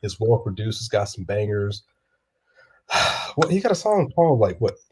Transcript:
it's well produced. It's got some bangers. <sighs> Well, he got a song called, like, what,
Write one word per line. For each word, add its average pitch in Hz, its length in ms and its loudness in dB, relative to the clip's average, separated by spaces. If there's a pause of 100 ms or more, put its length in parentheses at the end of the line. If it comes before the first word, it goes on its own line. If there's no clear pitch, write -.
it's - 180 -6
well 110 200 4
produced. 110 420 -6
It's - 80 -8
got 101 220 0
some 95 140 -10
bangers. 101 580 -2 (1080)
<sighs> - 120 2 (340)
Well, 160 140 2
he 190 100 2
got 190 100 2
a 190 40 2
song 190 420 0
called, 156 240 4
like, 92 220 2
what, - 140 0 (160)